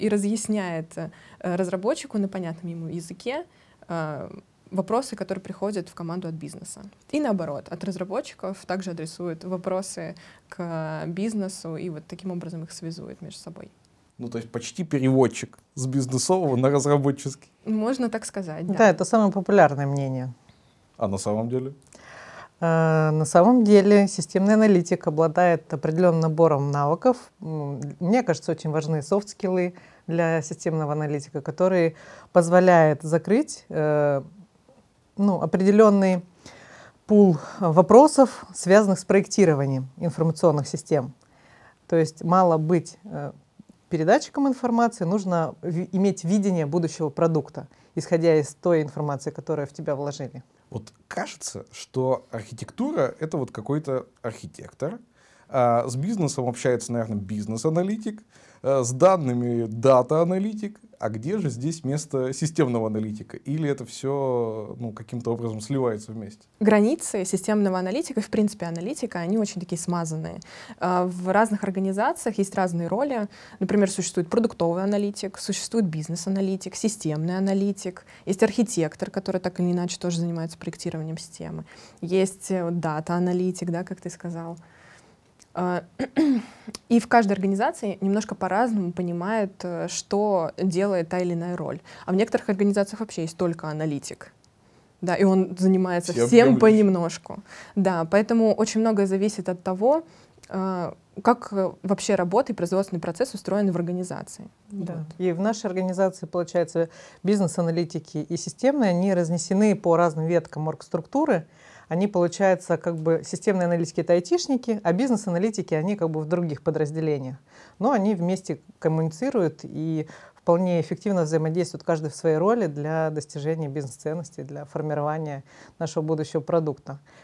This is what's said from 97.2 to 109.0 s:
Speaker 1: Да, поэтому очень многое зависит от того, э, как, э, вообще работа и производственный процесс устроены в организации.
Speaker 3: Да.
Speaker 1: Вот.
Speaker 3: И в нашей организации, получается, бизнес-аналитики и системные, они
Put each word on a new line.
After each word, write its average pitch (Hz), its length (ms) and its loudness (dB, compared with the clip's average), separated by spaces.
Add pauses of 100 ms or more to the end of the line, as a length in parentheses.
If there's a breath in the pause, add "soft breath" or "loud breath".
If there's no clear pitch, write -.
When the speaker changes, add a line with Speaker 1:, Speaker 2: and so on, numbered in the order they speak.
Speaker 1:
Да, 185 300 2
поэтому 214 500 4
очень 220 260 0
многое 214 260 2
зависит 190 420 -2
от 180 160 -6
того, 233 400 2 (440 soft breath)
э, 185 440 -4 (300)
как, 240 300 2
э, 190 200 -2 (100)
вообще 196 320 0
работа 185 380 0
и - 20 -4
производственный 185 460 -2
процесс 175 340 -6
устроены 196 380 -2
в 170 40 -2
организации. 175 720 -6 (220)
Speaker 3:
Да. 180 240 -10
Speaker 1:
Вот. 160 120 -10 (120)
Speaker 3:
И 180 140 0
в 165 80 -4
нашей 208 260 -2
организации, 185 600 -2
получается, 170 640 -2 (360 loud breath)
бизнес-аналитики 170 920 -2
и 165 180 -6
системные, 247 540 0
они 180 220 2